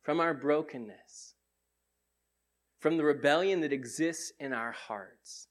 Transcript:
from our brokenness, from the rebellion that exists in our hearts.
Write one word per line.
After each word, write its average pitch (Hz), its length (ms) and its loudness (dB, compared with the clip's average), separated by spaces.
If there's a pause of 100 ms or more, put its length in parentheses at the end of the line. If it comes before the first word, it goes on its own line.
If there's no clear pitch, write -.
from 156 180 0
our 165 140 2
brokenness, 139 1000 -4 (1400)
from 160 180 2
the 156 80 2
rebellion 151 560 4
that 147 120 0
exists 139 680 -4
in 135 140 -6
our 117 200 -4
hearts. - 800 -12